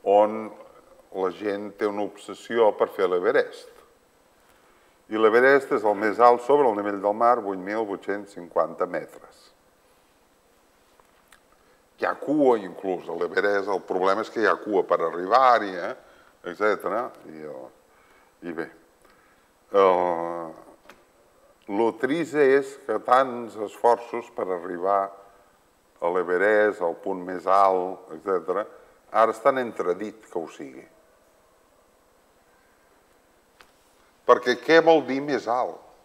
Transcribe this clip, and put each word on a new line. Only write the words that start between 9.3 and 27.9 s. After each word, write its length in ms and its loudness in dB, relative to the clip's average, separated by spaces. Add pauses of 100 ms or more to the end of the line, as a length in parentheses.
Hi 60 -4
ha 140 -2
cua, 400 4
inclús, 480 -8
a 80 -8
l'Everest. 560 -2
El 160 -2
problema 340 0
és 80 -8
que 140 -4
hi 40 4
ha 120 2
cua 240 0
per 180 0
arribar-hi, 720 2
eh? 220 -8 (580)
Etcètera. 520 -2 (280)
I, 120 -16 (1040)
i 80 -12
bé. 80 -6 (1080)
Eh, 760 2 (1200)
lo 200 0 (100)
trist 340 -4
és 380 2 (100)
que 220 -4
tants 500 0 (140)
esforços 680 0
per 160 -4
arribar 520 -2 (1000)
a 80 0
l'Everest, 720 2
al 160 -4
punt 240 -8
més 240 -10
alt, 720 2